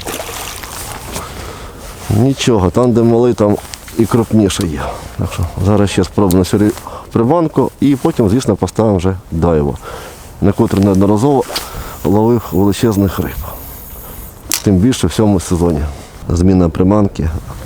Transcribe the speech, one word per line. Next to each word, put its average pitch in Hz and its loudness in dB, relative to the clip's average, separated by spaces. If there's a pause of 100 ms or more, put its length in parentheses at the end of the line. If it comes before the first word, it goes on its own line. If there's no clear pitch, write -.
(2000)
Нічого, 107 2
там, 123 4
де 117 4
малий, 117 4
там 104 2 (400)
і 113 4
крупніше 104 2
є. 69 -6 (360)
Так 92 -4
що 90 -4 (200)
зараз 101 4
ще 95 2
спробуємо 92 2
сюди 104 2 (400)
приманку 143 2
і 135 4
потім, 127 2
звісно, 117 2
поставимо 104 2
вже 92 0 (140)
дайву, 78 0 (640)
на 98 4
котру 98 2
неодноразово 101 4 (600)
ловив 110 2
величезних 98 2
риб. 76 -4 (1300)
Тим 98 4
більше 104 2
в 78 -4
цьому 104 2
сезоні. 85 0 (480)
Зміна 90 4
приманки 95 0 (360)